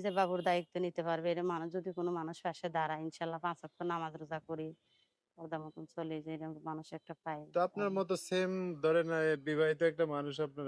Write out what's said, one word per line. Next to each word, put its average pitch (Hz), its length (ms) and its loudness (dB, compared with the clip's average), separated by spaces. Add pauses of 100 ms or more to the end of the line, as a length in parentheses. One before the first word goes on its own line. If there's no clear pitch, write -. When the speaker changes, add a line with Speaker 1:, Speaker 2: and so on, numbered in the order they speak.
Speaker 1:
যে 208 140 0
বাবুর 185 300 4
দায়িত্ব 175 260 2 (120)
নিতে 170 160 -2
পারবে, 165 280 0
এরকম 175 240 2
মানুষ 165 220 -2
যদি 185 220 -4
কোনো 175 200 0
মানুষ 160 180 -4 (100)
পাশে 175 200 -4 (100)
দাঁড়ায়, 156 300 0
ইনশাল্লাহ 165 400 -4
পাঁচ 170 140 -2
ওয়াক্ত - 200 -12 (120)
নামাজ 165 280 -2
রোজা 156 180 -6 (100)
করি, 156 200 -4 (680)
ওদের 165 260 -6
মতন 160 200 -12 (100)
চলে, 160 280 -4
যে 160 120 -8
এরকম 156 180 -8 (180)
মানুষ 156 220 -6
একটা 160 220 -10 (100)
পাই। 156 160 -6 (140)
Speaker 2:
তো 175 60 2
আপনার 196 380 0
মতো 190 160 2 (140)
সেম 185 220 2 (340)
ধরেন, 165 280 6
আহ, 160 100 2 (240)
বিবাহিত 156 360 4
একটা 165 240 4
মানুষ 143 340 -2
আপনার 143 280 -4